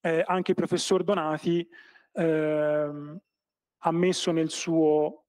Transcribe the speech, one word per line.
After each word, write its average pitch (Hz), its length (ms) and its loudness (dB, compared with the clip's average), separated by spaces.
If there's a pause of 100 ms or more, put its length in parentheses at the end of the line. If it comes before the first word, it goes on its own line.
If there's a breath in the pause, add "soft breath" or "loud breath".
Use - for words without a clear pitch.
eh, 165 240 0
anche 185 260 -2
il 175 60 2
professor 180 460 0
Donati, 170 640 0 (460 loud breath)
ehm, 151 1040 0 (640)
ha 165 80 2
messo 175 400 0
nel 160 180 0
suo 156 800 0